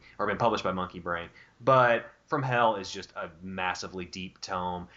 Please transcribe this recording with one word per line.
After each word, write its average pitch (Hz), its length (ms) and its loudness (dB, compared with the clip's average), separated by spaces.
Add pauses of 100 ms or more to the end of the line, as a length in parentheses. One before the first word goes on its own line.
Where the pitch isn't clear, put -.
(180)
or 104 100 0
been 101 100 0
published 107 280 2
by 92 80 0
Monkey 92 260 -6
Brain. 85 300 -6 (320)
But 120 440 6 (220)
From 143 160 -2
Hell 120 320 4
is 92 160 -8
just 95 240 -12
a 95 140 -8 (120)
massively 92 640 -6
deep 92 380 -12
tome, 90 560 -4